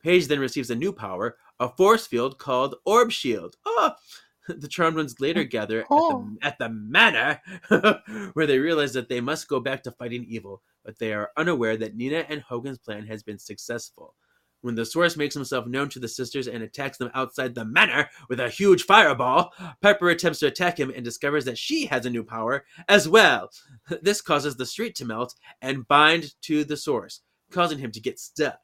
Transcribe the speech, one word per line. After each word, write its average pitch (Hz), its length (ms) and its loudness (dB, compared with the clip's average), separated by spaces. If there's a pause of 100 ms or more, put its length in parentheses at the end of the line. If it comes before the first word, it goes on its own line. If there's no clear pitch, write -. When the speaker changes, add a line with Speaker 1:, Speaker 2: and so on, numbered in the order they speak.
Speaker 1:
Paige 170 240 4
then 139 140 0
receives 127 280 -4
a 120 60 -2
new 165 180 -2
power, 101 460 -6 (200)
a 123 120 -2
force 214 360 4
field 127 320 -2
called 131 360 -2 (100)
Orb 226 280 4
Shield. 101 440 -4 (100)
Ah! 440 340 0
<laughs> - 60 -20 (420)
The 147 180 -10
Charmed 165 300 0
Ones 139 240 -6
later 156 240 0
gather 110 380 -4
at - 60 -12
the, 285 60 4
Speaker 2:
Oh. 294 340 2 (140)
Speaker 1:
at 143 160 -4
the 117 100 -4
manor, 131 720 0 (280)
<laughs> 208 680 0
where 156 120 2
they 135 120 4
realize 147 360 0
that 123 140 -6
they 123 120 -4
must 143 260 -6
go 135 140 -2
back 135 240 -6
to 123 80 -12
fighting 123 360 -10
evil, 110 340 -12 (220)
but 110 140 -18
they 110 140 -4
are 104 240 -4
unaware 135 400 0
that 110 180 -6
Nina 135 340 -4
and 151 140 -8
Hogan's 127 360 -10
plan 107 280 -12
has 107 160 -12
been 101 160 -12
successful. - 760 -12 (440)
When 120 140 -6
the 113 100 -2
source 165 320 0
makes 147 180 -4
himself 127 320 -6
known 139 240 -4
to 131 100 -14
the - 80 -8
sisters 127 400 -8
and 113 140 -8
attacks 135 360 -10
them 123 160 -6
outside 127 400 -4
the 120 100 -8
manor 143 460 2 (180)
with 127 120 -4
a 120 80 -2
huge 185 340 4
fireball, 151 680 6 (280)
Pepper 202 300 6
attempts 170 300 0
to 151 60 2
attack 175 320 0
him 131 160 -2
and 127 100 -10
discovers 143 400 -2
that 120 140 -6
she 294 280 -4
has 123 180 -2
a 127 60 -2
new 117 140 -4
power 113 400 -4 (240)
as 160 200 6
well. 160 420 6 (260)
<laughs> - 260 -10
This 202 180 2
causes 143 360 0
the 123 100 -6
street - 300 -6
to 131 80 -10
melt 117 300 -6 (260)
and 131 260 -6
bind 151 560 4
to 151 220 0
the 147 120 -6
source, 117 440 -6 (320)
causing 165 260 0
him 123 140 -8
to 110 80 -14
get - 180 -6
stuck. - 460 -4